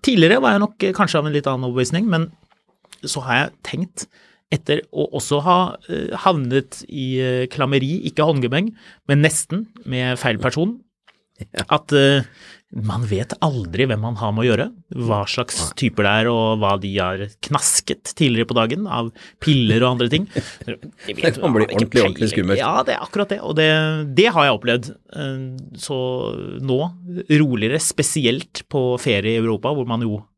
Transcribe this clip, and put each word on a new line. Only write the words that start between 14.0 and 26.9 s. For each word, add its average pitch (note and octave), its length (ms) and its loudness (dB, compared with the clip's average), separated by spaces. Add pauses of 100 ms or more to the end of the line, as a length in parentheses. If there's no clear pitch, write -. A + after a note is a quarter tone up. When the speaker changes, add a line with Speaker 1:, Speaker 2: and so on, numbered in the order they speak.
Speaker 1:
man A2+ 140 -4
har G#2+ 180 -2
med A2 120 0
å B2 120 4
gjøre, F#3 140 -2 (240)
hva A2 320 -2
slags - 320 -6
Speaker 2:
Nei. - 140 -6 (160)
Speaker 1:
typer G#2 140 0
det G#2+ 220 4
er, - 40 2
og A2+ 300 0
hva G2 220 2
de G2 160 -6
har F#2+ 200 -2 (240)
knasket - 640 -2 (120)
tidligere A#2+ 320 2
på A#2+ 80 -4
dagen C3 320 0
av A#2 240 -4 (280)
piller A#2+ 440 4
og B2+ 160 4
andre B2 100 2
ting. E3 160 0
Speaker 2:
<laughs> - 400 -10
Speaker 1:
Det - 500 -12
vet - 80 -6
Speaker 2:
Det E3 120 2
kan - 80 -6
Speaker 1:
man D3 100 2
Speaker 2:
bli G#2+ 120 4
Speaker 1:
ikke - 100 -6
Speaker 2:
ordentlig, A2 280 4
ordentlig G2 140 2
Speaker 1:
peiling. A2 160 0
Speaker 2:
skummelt. F#2+ 240 2
Speaker 1:
Ja, C3+ 260 0
det - 120 0
er - 100 -6
akkurat G3+ 240 -2
det, G3 120 -4
og - 140 -6
det, D#3 600 2
det F#3+ 180 8
har D#3+ 100 4
jeg B2 160 4
opplevd. A#2+ 300 0 (240)
Eh, C3+ 640 -10
så B2+ 840 -6
nå, C3 200 0 (500)